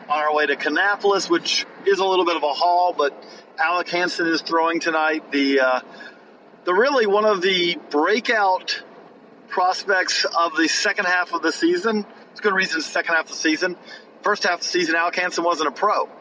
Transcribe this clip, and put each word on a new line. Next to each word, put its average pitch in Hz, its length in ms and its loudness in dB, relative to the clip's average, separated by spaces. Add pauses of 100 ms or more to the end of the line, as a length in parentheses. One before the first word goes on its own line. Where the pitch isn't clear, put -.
on 147 100 0
our 151 140 0
way 151 140 2
to 143 80 0
Kannapolis, 190 760 0
which - 380 0 (180)
is 196 140 4
a 190 60 0
little 185 200 2
bit 170 120 0
of 151 80 -2
a 143 80 0
haul, 175 440 2
but 139 160 0 (460)
Alec 170 300 0
Hansen 175 400 -2
is 160 120 0
throwing 165 380 0
tonight. 156 540 -2
The, 139 280 2
uh, 127 200 2 (840)
the 180 100 0
really 247 320 4
one 208 180 2
of 208 180 2
the 175 340 0 (140)
breakout 196 880 0 (680)
prospects 185 760 0
of 170 320 0
the 160 120 4
second 214 380 -2
half 180 260 0
of 170 100 -4
the 156 80 0
season. 180 560 0 (240)
It's - 80 -20
a - 40 -10
good 208 100 2
reason 190 260 -2
it's 147 80 -6
the - 60 -12
second 170 240 0
half 160 80 2
of - 80 -18
the 156 40 -12
season. 160 400 -2 (460)
First 202 220 -2
half 185 100 0
of 175 60 -4
the 185 60 -8
season, 175 280 -2
Alec 170 220 -2
Hansen 180 260 -2
wasn't 160 260 0
a 139 40 -2
pro. 185 360 0 (120)